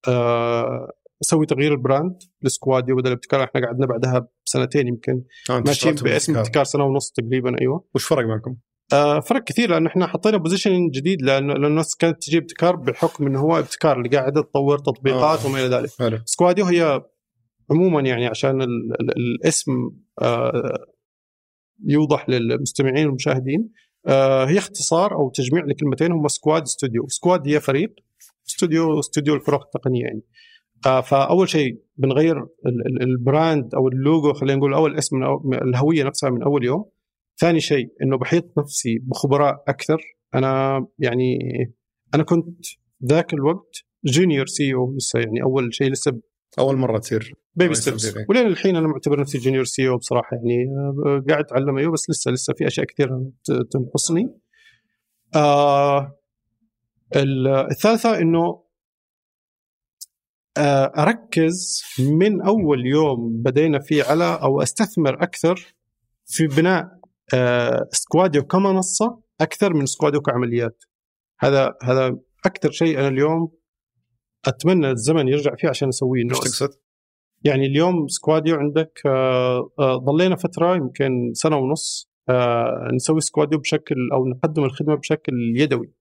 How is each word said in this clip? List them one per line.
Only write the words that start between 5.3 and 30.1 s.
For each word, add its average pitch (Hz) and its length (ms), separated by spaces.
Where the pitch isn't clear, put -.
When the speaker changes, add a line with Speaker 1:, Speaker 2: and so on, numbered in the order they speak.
Speaker 2:
آه، 123 80
أنت 120 100
Speaker 1:
ماشيين 147 260
Speaker 2:
اشتغلت 143 200
Speaker 1:
باسم 151 200
Speaker 2:
بابتكار. 120 80
Speaker 1:
ابتكار 120 220
سنة 143 220
ونص 139 260
تقريبًا. 123 500
أيوة. 135 240
Speaker 2:
وش - 100
فرق 139 200
معكم؟ 110 300
Speaker 1:
آه، 147 260
فرق 240 240
كثير، 226 260
لأن 160 180
إحنا 180 200
حطينا 214 300
بوزيشن 180 520
جديد، 143 320
لأن، 135 260
لأن 143 180
الناس 151 300
كانت 165 260
تجي 160 160
ابتكار 170 380
بحكم 139 520
إنه 135 120
هو 160 200
ابتكار 143 380
اللي 123 200
قاعدة 139 240
تطور 143 360
تطبيقات 135 680
Speaker 2:
آه. - 0
Speaker 1:
وما 131 200
إلى 127 100
ذلك. 123 140
Speaker 2:
حلو. 113 260
Speaker 1:
سكواديو 180 400
هي 165 360
عمومًا، 165 300
يعني، 123 260
عشان 131 340
ال-، 117 400
ال-، - 160
الاسم، 123 540
آه، 123 640
يوضح 147 440
للمستمعين 131 760
والمشاهدين، 139 640
آه، 135 380
هي 165 120
اختصار 190 580
أو 143 140
تجميع 143 360
لكلمتين، 143 460
هم 151 160
سكواد 151 380
ستوديو. 120 420
سكواد 175 400
هي 147 120
فريق، 143 340
ستوديو، 160 580
ستوديو 147 340
الفروق 139 280
التقنية، 127 400
يعني. 110 180